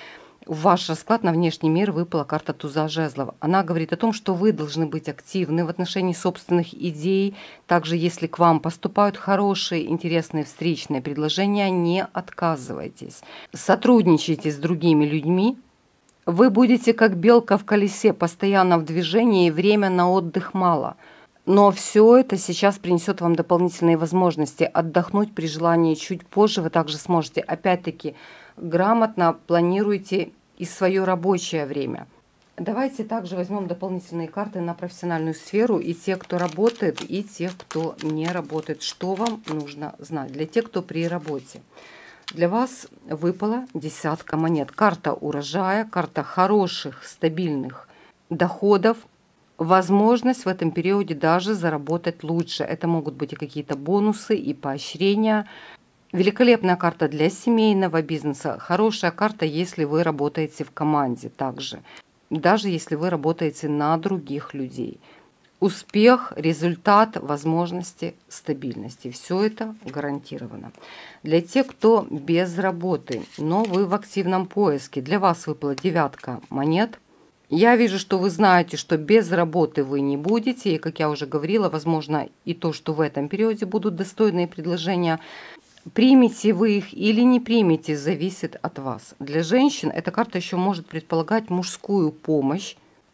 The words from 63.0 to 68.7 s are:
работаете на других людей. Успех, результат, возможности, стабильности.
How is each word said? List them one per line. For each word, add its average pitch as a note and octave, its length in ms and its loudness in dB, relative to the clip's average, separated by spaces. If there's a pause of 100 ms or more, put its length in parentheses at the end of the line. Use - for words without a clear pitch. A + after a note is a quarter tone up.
работаете D#3+ 640 -2
на D3 260 0
других D#3 560 -6
людей. B2+ 480 -8 (580)
Успех, G#3+ 800 4
результат, F3 800 2
возможности, E3+ 1000 -4 (140)
стабильности. B2 840 -10